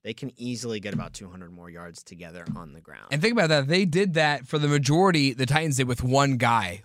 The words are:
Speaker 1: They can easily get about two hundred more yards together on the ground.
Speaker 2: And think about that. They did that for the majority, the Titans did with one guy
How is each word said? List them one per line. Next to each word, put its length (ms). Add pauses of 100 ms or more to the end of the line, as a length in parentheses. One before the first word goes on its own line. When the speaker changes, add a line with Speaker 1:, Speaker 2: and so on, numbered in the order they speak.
Speaker 1:
They 120
can 260
easily 400
get 140
about 180
two 160
hundred 240
more 160
yards 340
together 440 (100)
on 160
the 80
ground. 300
Speaker 2:
And 100
think 120
about 180
that. 180
They 160
did 300
that 320
for 120
the 100
majority, 680
the 100
Titans 320
did 100
with 160
one 360
guy 460